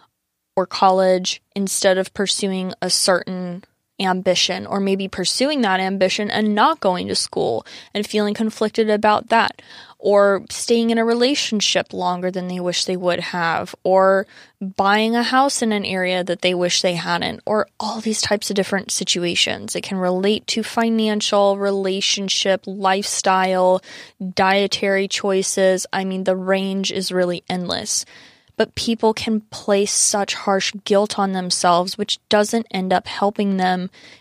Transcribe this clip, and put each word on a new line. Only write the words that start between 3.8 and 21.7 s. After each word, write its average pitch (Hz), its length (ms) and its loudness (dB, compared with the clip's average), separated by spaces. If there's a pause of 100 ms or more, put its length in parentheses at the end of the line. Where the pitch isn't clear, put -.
ambition, 185 640 0
or 202 140 -2
maybe 196 280 0
pursuing 262 520 -2
that 190 200 2
ambition 190 500 0
and 208 240 0
not 277 260 2
going 185 280 0
to 185 60 -2
school - 520 -2 (280)
and 202 120 -2
feeling 208 280 0
conflicted 220 540 0
about 214 400 2
that, - 340 0 (360)
or 202 500 4
staying 233 400 0
in 226 80 2
a 226 80 2
relationship 233 880 0
longer 180 380 -2
than 180 180 -6
they 180 100 -6
wish 180 280 -2
they 185 100 -2
would 180 240 0
have, 170 540 -2 (100)
or 190 420 4 (340)
buying 208 540 2
a 233 80 2
house 262 380 2
in 220 120 0
an 202 120 -2
area 185 400 0
that 175 160 -4
they 180 140 2
wish 180 260 0
they 180 140 0
hadn't, 175 500 -4
or 214 220 0 (120)
all 220 220 -6
these 214 220 -2
types - 260 -2
of 196 80 -2
different 190 340 -2
situations. 180 880 -2
It - 60 -8
can 190 160 -6
relate 185 500 0
to 220 140 -2
financial, 214 960 0
relationship, 196 1080 -2